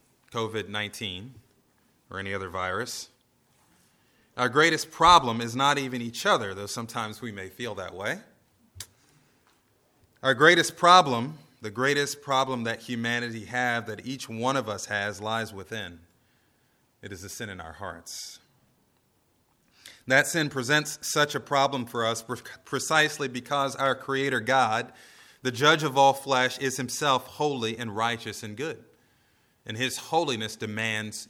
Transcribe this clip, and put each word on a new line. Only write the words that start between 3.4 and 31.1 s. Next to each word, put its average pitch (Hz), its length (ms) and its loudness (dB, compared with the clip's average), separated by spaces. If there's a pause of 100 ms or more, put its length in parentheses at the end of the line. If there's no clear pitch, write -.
Our 123 140 0
greatest 156 400 2
problem 147 500 6
is 117 160 -6
not 143 220 2
even 127 240 -4
each 117 240 -6
other, 127 260 2
though 98 140 -8
sometimes 110 560 -8
we 117 100 -8
may 95 160 -10
feel 113 280 -10
that 90 180 -10
way. 107 240 -4 (2000)
Our 131 120 4
greatest 160 420 6
problem, 156 600 6 (240)
the 107 80 -10
greatest 139 500 0
problem 131 440 0
that 113 180 -4
humanity 117 640 -4
have, 120 400 -2
that 107 180 -10
each 131 240 -10
one 120 280 -2
of 117 120 -2
us 101 180 -6
has, 101 360 -4
lies 110 320 -4
within. 92 460 -12 (1000)
It 101 120 -14
is 90 100 -14
the 98 80 -14
sin 113 180 -10
in 90 120 -12
our 82 140 -14
hearts. - 680 -14 (1700)
That 135 200 4
sin 151 240 0
presents 139 500 -2
such 147 340 0
a 139 60 -4
problem 139 460 0
for 117 180 -2
us 113 160 -2
pre-, - 200 -10 (260)
precisely 147 600 0
because 131 460 -2
our 135 200 0
Creator 135 460 -2
God, 120 520 2 (480)
the 127 120 -2
judge 147 320 4
of 135 120 -4
all 139 160 8
flesh, 131 460 0
is 135 180 -2
himself 131 500 0
holy 127 520 -2
and 113 180 -8
righteous 113 460 -4
and 104 120 -12
good. 131 300 -8 (840)
And 107 80 -8
his 123 200 -4
holiness 131 580 -2
demands 107 760 -6